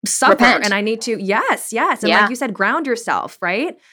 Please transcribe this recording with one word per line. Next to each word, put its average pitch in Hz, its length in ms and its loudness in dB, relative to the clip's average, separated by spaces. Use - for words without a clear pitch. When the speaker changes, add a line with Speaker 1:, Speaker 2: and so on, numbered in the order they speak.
Speaker 1:
suffer 285 280 2
Speaker 2:
Repent. 240 320 4
Speaker 1:
and 208 80 0
I 202 80 0
need 220 200 -2
to, 226 180 -4
yes, 202 540 -2
yes. 269 300 -2
And 214 80 2
Speaker 2:
Yeah. 190 100 6
Speaker 1:
like 208 80 4
you 254 60 -4
said, 240 180 -4
ground 247 320 -2
yourself, 220 560 -4
right? 202 360 -4